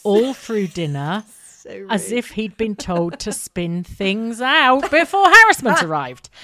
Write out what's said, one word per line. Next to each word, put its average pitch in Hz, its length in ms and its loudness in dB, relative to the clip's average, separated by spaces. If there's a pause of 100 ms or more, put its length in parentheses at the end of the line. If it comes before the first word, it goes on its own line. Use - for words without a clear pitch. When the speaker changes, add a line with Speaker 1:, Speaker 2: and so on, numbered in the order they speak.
Speaker 1:
all 220 320 2
through 208 340 -4
dinner. 160 560 -6 (420)
Speaker 2:
So 196 220 -14
Speaker 1:
As 196 220 -4
Speaker 2:
rude. 240 80 -2
Speaker 1:
if 240 140 -6
he'd 214 260 -6
been 214 180 -4
told 175 440 -4
to 208 120 -6
spin 175 520 -6
things 220 580 -4
out 269 480 2
before 339 360 2
harassment 349 560 6
Speaker 2:
<laughs> - 0 -
Speaker 1:
arrived. 143 460 -6 (140)